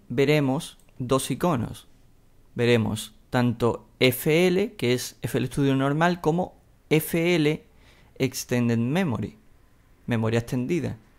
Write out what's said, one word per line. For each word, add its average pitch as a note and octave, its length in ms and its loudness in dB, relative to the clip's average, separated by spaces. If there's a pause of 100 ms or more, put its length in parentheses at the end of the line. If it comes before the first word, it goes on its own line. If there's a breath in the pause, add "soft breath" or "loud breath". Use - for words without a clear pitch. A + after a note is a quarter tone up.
veremos C#3 680 0 (220)
dos C3 320 -2
iconos. - 560 -4 (680)
Veremos A2+ 580 0 (160)
tanto A#2+ 580 0 (120)
F D3+ 480 4
L, F#3+ 260 0
que B2 200 -2
es - 280 -6
F B2 160 -4
L B2 100 -2
Studio C#3 280 0
normal, D#3 460 0
como E3+ 340 -2 (340)
F E3 460 2
L D3+ 300 0 (500 soft breath)
Extended B2 640 0
Memory, B2 600 -2 (680)
memoria A2+ 340 0
extendida. B2 580 -4 (220)